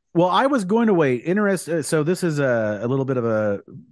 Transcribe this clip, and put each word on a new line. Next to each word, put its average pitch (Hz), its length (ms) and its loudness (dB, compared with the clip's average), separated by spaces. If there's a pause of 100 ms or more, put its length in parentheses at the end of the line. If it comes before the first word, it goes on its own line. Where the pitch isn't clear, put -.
(140)
Well, 170 160 2
I 208 180 2
was 262 180 0
going 220 220 2
to 214 60 4
wait. 131 320 2
Interest-, 196 440 0
uh, 165 140 -2
so 156 200 0
this 175 200 -2
is 156 160 -2
a, 113 420 0
a 120 60 -2
little 135 180 0
bit 127 120 -2
of 117 80 -2
a 107 360 0 (300)